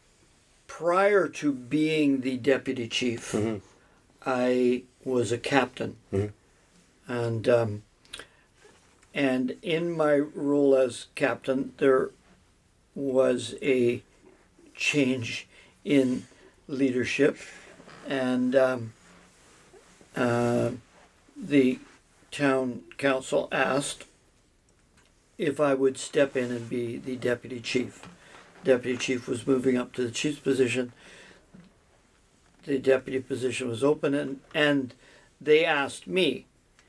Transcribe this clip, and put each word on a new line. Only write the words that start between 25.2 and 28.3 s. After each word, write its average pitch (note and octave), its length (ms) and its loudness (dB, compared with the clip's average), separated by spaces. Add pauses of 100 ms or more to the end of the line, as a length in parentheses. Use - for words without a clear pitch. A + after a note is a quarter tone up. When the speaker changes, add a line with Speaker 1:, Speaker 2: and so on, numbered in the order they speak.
Speaker 1:
if D3+ 200 -2
I C#3+ 160 2
would C3 240 2
step - 380 0
in B2 160 -2
and A#2 180 -8
be A#2+ 280 -6
the B2+ 180 -10
deputy A#2+ 440 -4
chief. A#2 460 -4 (560)